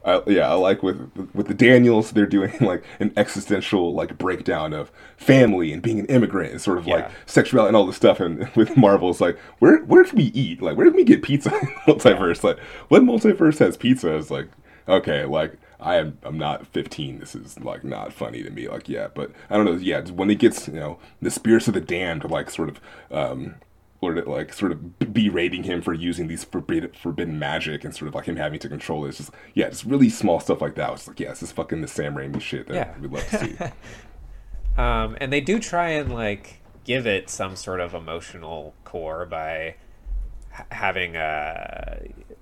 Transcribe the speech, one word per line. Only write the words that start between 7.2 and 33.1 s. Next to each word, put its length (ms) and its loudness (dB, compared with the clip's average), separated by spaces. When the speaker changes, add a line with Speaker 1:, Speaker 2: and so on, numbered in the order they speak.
Speaker 1:
sexuality 420 4
and 80 6
all 100 6
this 100 -6
stuff. 240 6
And 320 -4
<laughs> 40 -8
with 220 4
Marvel, 320 6
it's 100 -2
like, 180 0
"Where, 240 10
where 200 8
can 120 -4
we 80 6
eat? 380 -4
Like, 160 -2
where 80 6
can 100 6
we 80 6
get 180 6
pizza 280 0
<laughs> 40 0
in 60 -2
the 80 8
multiverse? 480 4
Speaker 2:
Yeah. 80 4
Speaker 1:
Like, 80 -2
what 140 8
multiverse 560 4
has 180 4
pizza?" 400 0
It's 140 -8
like, 180 -6
okay, 380 2
like, 320 -4
I 140 0
am, 260 -2
I'm 160 -10
not 280 -6
fifteen. 540 -8
This 140 -18
is, 260 -18
like, 240 -12
not 300 -10
funny 280 -10
to 80 -14
me. 180 -12
Like, 200 -12
yeah, 260 -8
but 180 -10
I 60 -2
don't 100 4
know. 80 2
Yeah, 260 -2
when 200 0
it 80 2
gets, 280 2
you 80 -12
know, 240 -10
the 100 -4
spirits 380 2
of 60 0
the 80 -4
damned, 480 -6
like, 200 -6
sort 200 -6
of, 100 -16
um, 440 -6
or 120 0
to, 160 -4
like, 220 -6
sort 200 -2
of 260 -14
b-, 80 -4
berating 560 0
him 200 -4
for 120 -4
using 340 -4
these 160 -10
forbid-, 520 -6
forbidden 420 -6
magic 460 -6
and 100 -14
sort 140 -10
of, 60 -10
like, 120 -10
him 100 -6
having 220 -6
to 100 -12
control 380 -8
it. 40 -8
It's 80 -14
just, 120 -16
yeah, 160 0
just 140 -14
really 260 4
small 300 2
stuff 200 -2
like 140 -4
that. 180 -4
It's 160 -16
like, 120 -16
yeah, 100 -8
this 120 -16
is 100 -12
fucking 300 -8
the 60 -8
Sam 260 -8
Raimi 280 -10
shit 260 -10
that 60 -8
Speaker 2:
Yeah. 260 -6
Speaker 1:
we'd 120 -12